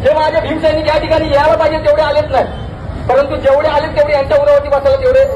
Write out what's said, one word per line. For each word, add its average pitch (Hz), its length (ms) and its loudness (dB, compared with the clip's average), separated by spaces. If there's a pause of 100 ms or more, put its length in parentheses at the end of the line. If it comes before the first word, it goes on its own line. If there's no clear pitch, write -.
जे 277 100 2
माझे 311 260 0
भीमसैनिक 311 480 -2
या 302 120 0
ठिकाणी 311 340 -2
यायला 302 220 2
पाहिजे 311 300 0
तेवढे 302 160 2
आलेच 302 300 0
नाही, - 140 2 (640)
परंतु 277 260 0
जेवढे 269 320 2
आलेत 311 300 -2
तेवढे 294 160 2
यांच्या 277 240 0
उरावरती 285 320 2
बसायला 523 340 0
तेवढे 523 220 4 (100)